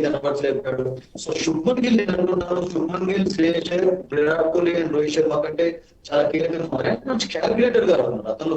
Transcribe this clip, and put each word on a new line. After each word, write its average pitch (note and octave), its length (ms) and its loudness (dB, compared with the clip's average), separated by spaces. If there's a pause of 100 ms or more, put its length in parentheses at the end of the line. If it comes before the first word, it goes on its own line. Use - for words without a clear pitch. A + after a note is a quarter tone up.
కనబడట్లేదు. C#3 540 0 (600)
So, - 80 -6 (140)
శుభ్మన్ E3 400 0
గిల్ A#3+ 180 4
నేను F#3 140 -2
అనుకుంటున్నాను, F3+ 460 0 (120)
శుభ్మన్ F3 360 -2
గిల్, G3 240 0
శ్రేయస్ E3 400 0
అయ్యర్, F#3 160 2 (240)
విరాట్ D#3 400 2
కోహ్లీ F3 280 2
and D3 140 -2
రోహిత్ D3+ 200 0
శర్మ D#3 280 2
కంటే E3 220 0 (420)
చాలా D3 220 4
కీలకంగా D#3+ 360 -2
ఉన్నారు. - 220 -2
ఆయన A#3+ 220 -2
మంచి A3+ 240 -2
క్యాల్కులేటర్ A#3 540 2
గా E3+ 80 6
ఆడుతున్నారు, A#2 360 -2
అతనిలో D#3+ 240 -2